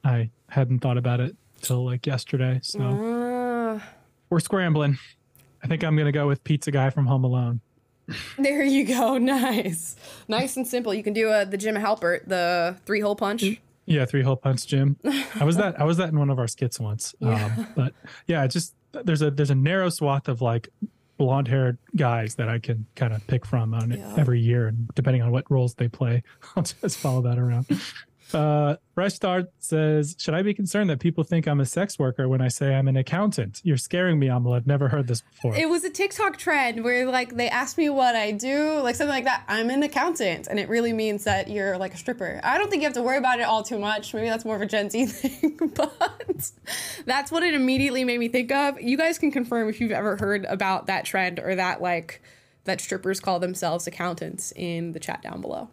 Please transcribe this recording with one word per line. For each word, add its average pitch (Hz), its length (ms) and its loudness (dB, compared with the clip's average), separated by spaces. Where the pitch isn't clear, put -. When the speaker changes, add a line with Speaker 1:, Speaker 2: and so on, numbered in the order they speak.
Speaker 1:
I 117 260 2
hadn't 127 300 2
thought 123 180 0
about 123 240 0
it 131 160 -4
till, 127 240 0
like, 123 220 -2
yesterday, 127 560 0
so - 180 -6
Speaker 2:
Ah. 233 1040 -2
Speaker 1:
we're 170 100 4
scrambling. 151 560 2
I - 40 -6
think 160 180 0
I'm 156 120 2
gonna 147 160 4
go 147 140 2
with 139 180 2
Pizza 151 260 0
Guy 135 200 4
from 135 160 2
Home 131 180 4
Alone. 123 360 0
Speaker 2:
There 277 260 2
you 277 220 4
go. 254 300 2
<laughs> - 20 2
Nice. 247 760 0
Nice 254 280 0
and 254 100 -4
simple. 233 280 -2
You 214 80 -4
can 214 100 -2
do, 220 160 2
uh, 208 160 4
the 196 140 -4
Jim 214 180 -2
Halpert, 202 500 0
the 180 500 0
three-hole 208 300 0
punch. 214 260 -2
Speaker 1:
Mm, 202 160 0
yeah, 147 200 4
three-hole 135 300 2
punch, 131 300 -2
Jim. 139 340 2
Speaker 2:
<laughs> - 40 -20
Speaker 1:
I 147 60 2
was 165 120 4
that, 196 220 0
I 147 60 2
was 165 140 2
that 180 100 0
in 156 100 0
one 143 120 2
of 131 80 2
our 120 100 0
skits - 320 -4
once. 107 400 -6
Speaker 2:
Yeah. 113 360 0
Speaker 1:
Um, 226 100 -4
but, 135 180 0
yeah, 156 180 2
it's 127 100 0
just, 165 200 -2
there's 156 180 2
a, 151 80 4
there's 139 200 2
a 139 40 6
narrow 175 360 4
swath 139 380 0
of, 117 120 -2
like, 117 280 0
blonde-haired 131 600 2
guys 117 400 2
that 113 140 -2
I 113 100 0
can 113 260 -4
kinda 110 320 -2
pick 127 180 0
from 113 280 0
on 117 180 0
it 101 80 -4
Speaker 2:
Yeah. - 180 -10
Speaker 1:
every 123 220 4
year, 117 260 4
and 113 300 -2
depending 127 260 2
on 117 80 2
what 123 180 0
roles 123 260 2
they 120 120 -2
play, 117 380 0
<laughs> - 180 -10
I'll 175 80 0
just - 340 -6
follow 127 240 0
that 120 160 0
around. 123 280 0
Uh, 151 440 2
Fresh 196 180 0
Start 180 460 0
says, 151 600 2
"Should - 140 -2
I 165 80 2
be 202 140 2
concerned 202 340 0
that 143 120 0
people 170 220 2
think 165 240 0
I'm 143 140 2
a 135 60 2
sex - 320 -4
worker 131 320 0
when 131 100 2
I 131 80 2
say 135 260 0
I'm 135 140 2
an 135 80 2
accountant? 135 640 0
You're 156 140 2
scaring 175 420 0
me, 135 100 4
Amal. 123 260 2
I've 123 120 0
never 139 220 2
heard 139 180 0
this 120 140 -2
before." - 340 -4
Speaker 2:
It 320 140 0
was 339 160 0
a 370 60 -4
TikTok 392 480 -2
trend 254 440 0
where, 247 220 2
like, 247 320 -2
they 240 140 0
asked - 260 -2
me 302 140 4
what 254 260 4
I 214 140 0
do, 285 500 0
like, 247 140 0
something 294 200 0
like 247 100 -2
that. 254 240 0
"I'm 226 200 0
an 269 140 0
accountant," 285 640 -2
and 208 100 -2
it 196 120 -4
really 233 240 0
means 214 300 -2
that 196 260 0
you're, 196 260 -2
like, 185 160 -6
a 175 60 -16
stripper. 240 440 -6
I 254 140 2
don't 403 140 0
think 349 100 0
you 302 60 0
have 269 80 -2
to 247 80 -4
worry 262 160 2
about 247 200 2
it 240 40 -2
all 220 200 0
too 214 160 -6
much. 208 360 -4
Maybe 226 160 -2
that's 226 160 -4
more 220 100 -2
of 196 60 -4
a 220 40 -2
Gen 208 220 -2
Z 233 180 0
<laughs> - 0 -
thing, 302 680 -2
but - 800 -4
that's 269 260 -2
what 330 120 0
it 349 100 2
immediately 262 500 2
made 240 160 0
me 233 100 0
think 247 220 0
of. 277 300 0
You 247 160 0
guys 320 220 2
can 302 120 2
confirm 240 380 0
if 220 100 -4
you've 226 140 -2
ever 202 240 0
heard 196 300 -2
about 190 400 -2
that 190 180 -2
trend 180 340 -2
or 190 160 -2
that, 185 280 -2
like, 170 400 -4
that 185 160 -2
strippers 185 400 -4
call 180 200 0
themselves 175 460 -4
accountants 170 680 -8
in 170 360 -6
the 165 80 -10
chat - 200 -8
down - 220 -10
below. - 300 -8